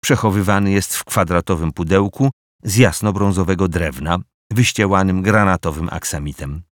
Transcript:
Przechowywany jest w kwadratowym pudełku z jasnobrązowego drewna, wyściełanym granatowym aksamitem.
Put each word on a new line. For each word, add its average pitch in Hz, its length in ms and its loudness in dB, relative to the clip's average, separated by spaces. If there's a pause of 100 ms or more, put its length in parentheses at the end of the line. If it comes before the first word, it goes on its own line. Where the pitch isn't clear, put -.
Przechowywany 101 680 0
jest 98 240 -2
w - 80 -8
kwadratowym 85 680 0
pudełku 98 580 0 (340)
z 98 120 -2
jasnobrązowego 98 920 2
drewna, 80 500 -2 (340)
wyściełanym 98 720 2
granatowym 92 720 0
aksamitem. 73 680 -8 (120)